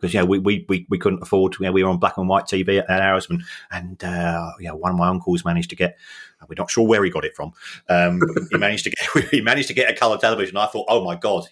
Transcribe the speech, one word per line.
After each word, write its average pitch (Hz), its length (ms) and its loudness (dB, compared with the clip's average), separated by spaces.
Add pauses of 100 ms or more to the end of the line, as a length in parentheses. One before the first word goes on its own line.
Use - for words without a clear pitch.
'Cause, 87 120 -2
you 104 60 2
know, 90 60 4
we, 98 140 4
we, 98 280 0
we, 92 220 -2
we 98 80 0
couldn't 92 260 0
afford, 95 360 2
you 95 60 -2
know, 92 60 0
we 95 120 4
were 95 60 2
on 90 100 0
black 95 180 0
and 92 100 -2
white 98 200 2
T 95 160 -2
V 98 160 2
at, - 100 -2
at 92 120 2
ours, 95 280 2
and, 87 140 -4 (280)
and, 90 320 -12
uh, 85 560 -4
you 87 80 -12
know, 78 80 -10
one 85 160 -4
of 90 60 0
my 87 100 2
uncles 90 380 0
managed 85 240 0
to - 80 -14
get, 90 200 -4 (520)
we're 92 80 -14
not - 120 -4
sure 113 160 2
where 107 180 4
he 92 60 2
got 80 160 -4
it 76 100 -8
from, 76 180 -12 (360)
um, 87 300 2
but - 320 0
he - 60 2
managed 101 260 0
to 107 80 -4
get, - 380 -2
<laughs> - 20 -14
he 135 100 4
managed 127 280 0
to - 40 -6
get 123 160 2
a 117 60 0
colour 110 220 2
television. 104 400 0
I 104 100 2
thought, - 220 -6
"Oh 113 140 4
my 87 120 -4
God, 92 360 -2